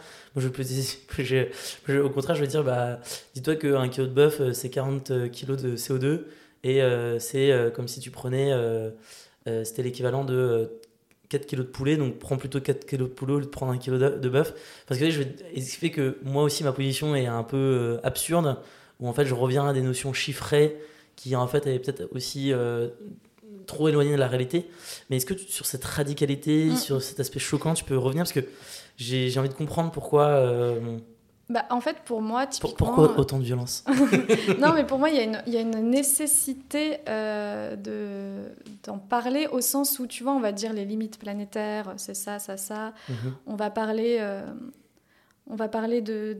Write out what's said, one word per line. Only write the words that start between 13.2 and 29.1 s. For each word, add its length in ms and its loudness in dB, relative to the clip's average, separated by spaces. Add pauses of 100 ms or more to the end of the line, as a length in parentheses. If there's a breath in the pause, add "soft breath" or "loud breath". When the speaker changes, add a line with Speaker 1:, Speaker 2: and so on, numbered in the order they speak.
Speaker 1:
au 60 2
lieu 40 -2
de 60 -8
prendre 220 -2
un 60 -2
kilo 200 0
de, 100 6
de 220 0
bœuf. » 240 2 (320 loud breath)
Parce 120 -2
que 120 2
je 100 0
vais, 160 -6 (160)
et 80 -6
ce 120 -8
qui 40 -10
fait 140 -2
que 320 0
moi 220 2
aussi, 200 0
ma 80 2
position 420 0
est 120 2
un 160 0
peu, 160 -4
euh, 480 2
absurde, 500 0 (440 loud breath)
où 80 -4
en 40 0
fait, 140 4
je 80 2
reviens 320 2
à 60 2
des 100 0
notions 300 -2
chiffrées 640 2 (380 loud breath)
qui, 180 -4
en 140 4
fait, 180 0
avaient 140 0
peut-être 320 -6
aussi, 400 -2
euh, 360 0 (800)
trop 220 0
éloignées 240 4
de 40 2
la 120 4
réalité. 420 0 (400 loud breath)
Mais 60 2
est-ce 100 -2
que 80 -4
tu, 160 -10
sur 160 -6
cette 180 -6
radicalité, 840 2
Speaker 2:
Mm. 100 4
Speaker 1:
sur 260 0
cet 160 -8
aspect 220 -4
choquant, 340 0
tu 100 -4
peux 140 0
revenir ? 240 2
Parce 100 -4
que 140 0 (500 loud breath)
j'ai, 340 0